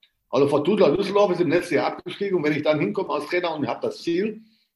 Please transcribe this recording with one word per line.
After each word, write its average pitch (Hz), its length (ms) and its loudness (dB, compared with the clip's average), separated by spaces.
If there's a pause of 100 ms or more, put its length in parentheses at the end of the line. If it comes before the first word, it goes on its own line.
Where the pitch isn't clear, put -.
(300)
Also 139 180 4
Fortuna 151 420 4
Düsseldorf 196 420 2
ist 170 100 -2
im 151 80 2
letzten 165 260 0
Jahr 123 120 0
abgestiegen 185 500 -4
und 156 60 0
wenn 151 100 0
ich 143 80 -2
dann 151 180 2
hinkomme 185 340 -2
als 147 120 -4
Trainer 175 300 -2
und 139 120 -4
hab - 140 -6
das 113 200 -6
Ziel, 196 420 -2 (320)